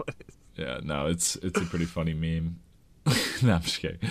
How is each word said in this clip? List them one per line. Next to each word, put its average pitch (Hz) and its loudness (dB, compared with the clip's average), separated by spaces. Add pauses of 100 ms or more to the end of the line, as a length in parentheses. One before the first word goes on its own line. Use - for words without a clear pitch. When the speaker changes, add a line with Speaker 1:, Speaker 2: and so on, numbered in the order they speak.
(240)
Speaker 1:
<laughs> - -20
Speaker 2:
Yeah, 64 -4
no, 71 0
it's, - 0
it's 95 0
a 90 -2
pretty 85 0
funny 82 0
meme. 82 -2 (460)
<laughs> - 2
No, 117 8
I'm 85 4
just - -2
kidding. 85 -4 (120)